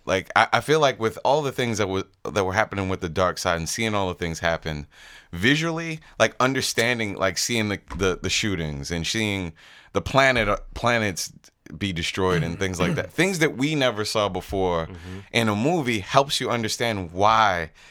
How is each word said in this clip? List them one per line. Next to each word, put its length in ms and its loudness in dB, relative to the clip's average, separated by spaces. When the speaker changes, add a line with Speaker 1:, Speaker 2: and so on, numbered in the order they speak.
Speaker 1:
Like, 280 0
I, 200 6
I 60 4
feel 200 2
like 180 2
with 240 0
all 200 4
the 100 -4
things 260 -2
that 100 0
was, 160 -2
that 200 0
were 100 0
happening 340 0
with 140 -2
the 80 -4
dark 260 2
side 220 0
and 100 -4
seeing 260 -2
all 140 0
the 60 -4
things 240 -6
happen 480 -4
visually, 680 -2
like, 220 4
understanding, 760 0
like, 200 0
seeing 320 0
the, 100 -2
the, 260 0
the 80 -2
shootings 600 -2
and 160 -2
seeing 460 -2
the 80 0
planet, 480 2
uh, 80 2
planets 560 0
be 160 -2
destroyed 500 0
and 160 -4
things 220 -2
like 140 2
that, 180 -4
Speaker 2:
<clears throat> 80 -4
Speaker 1:
things 200 2
that 160 2
we 180 0
never 300 0
saw 260 0
before 560 0
Speaker 2:
Mm-hmm. 320 -14
Speaker 1:
in 160 2
a 80 0
movie 420 0
helps 420 2
you 80 -4
understand 640 -2
why 580 4